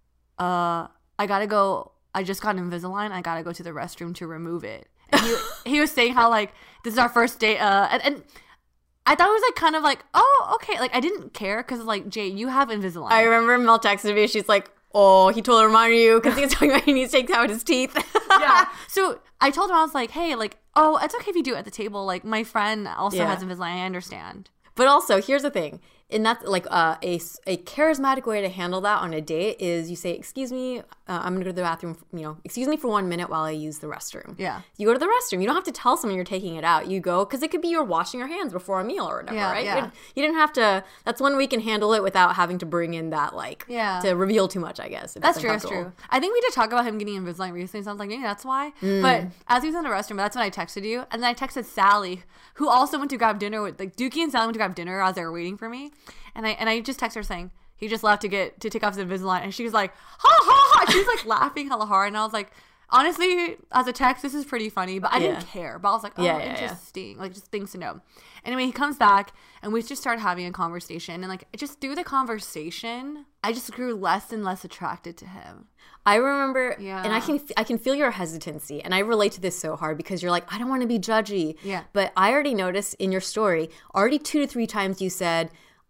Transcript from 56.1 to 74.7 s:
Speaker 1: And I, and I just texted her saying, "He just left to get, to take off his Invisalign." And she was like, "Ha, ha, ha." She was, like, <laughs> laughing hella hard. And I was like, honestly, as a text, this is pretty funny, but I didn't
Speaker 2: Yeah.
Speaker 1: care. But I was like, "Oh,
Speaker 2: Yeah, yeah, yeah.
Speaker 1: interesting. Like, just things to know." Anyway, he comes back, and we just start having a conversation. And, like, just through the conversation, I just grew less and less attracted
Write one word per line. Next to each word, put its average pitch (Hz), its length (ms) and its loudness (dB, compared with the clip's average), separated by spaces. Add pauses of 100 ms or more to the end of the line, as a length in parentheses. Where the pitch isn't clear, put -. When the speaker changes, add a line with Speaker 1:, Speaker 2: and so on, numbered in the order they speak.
Speaker 1:
And 220 120 -8
I, 214 40 0
and 220 180 -4
I 226 120 0
just 254 200 -6
texted 220 140 -4
her 220 80 -8
saying, 180 280 -10 (240)
"He 214 140 -10
just 208 160 -4
left 208 160 4
to 208 80 -4
get, 190 320 -4
to 220 80 -6
take 214 160 -4
off 202 100 -2
his 196 120 -6
Invisalign." 185 380 -4
And 190 100 -10
she 240 100 -8
was 226 80 -6
like, 202 220 0 (240)
"Ha, 494 100 6
ha, 539 560 8
ha." - 80 4
She 359 60 6
was, 403 80 2
like, 453 200 0
<laughs> 220 140 0
laughing 277 280 -2
hella 220 180 -2
hard. 202 220 2
And 208 100 -4
I 214 40 -2
was 214 120 -4
like, 208 160 -6 (400)
honestly, 349 640 2 (160)
as - 140 2
a 247 80 -4
text, 254 280 0
this 277 120 -8
is 294 100 -6
pretty 226 240 -6
funny, 190 300 -6
but 185 140 -2
I 240 60 2
didn't - 220 0
Speaker 2:
Yeah. 175 60 -12
Speaker 1:
care. 165 320 -12
But 196 100 -2
I 202 40 4
was 214 100 -2
like, 202 160 -14
"Oh, 180 40 -2
Speaker 2:
Yeah, 170 160 2
yeah, - 60 -6
yeah. - 80 -8
Speaker 1:
interesting. 170 680 -12
Like, 190 140 -12
just 190 140 -20
things 202 260 -8
to 185 60 -16
know." 107 240 -12 (420)
Anyway, 254 220 -4
he 254 60 -4
comes 285 260 -4
back, 202 340 4 (300)
and 208 100 -6
we 226 100 -2
just 254 200 -12
start 233 180 -2
having 180 260 -4
a 175 60 -10
conversation. 170 720 -8
And, 185 80 -10
like, 190 160 -14 (100)
just 277 240 -12
through 269 140 -6
the 302 100 -6
conversation, 240 1200 -8 (160)
I 220 100 -2
just 240 200 -10
grew 247 220 -6
less 190 380 -2
and 214 120 -6
less 185 200 -6
attracted 170 540 -12